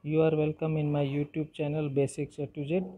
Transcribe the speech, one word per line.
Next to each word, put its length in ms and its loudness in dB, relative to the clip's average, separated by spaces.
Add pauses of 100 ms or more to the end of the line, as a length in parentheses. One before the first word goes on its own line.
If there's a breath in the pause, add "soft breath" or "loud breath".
you 160 2
are 140 4
welcome 420 0
in 160 0
my 120 2
YouTube 500 -2
channel 340 -2
Basics 520 -2
A 60 -4
to 180 -8
Z। 180 0 (160)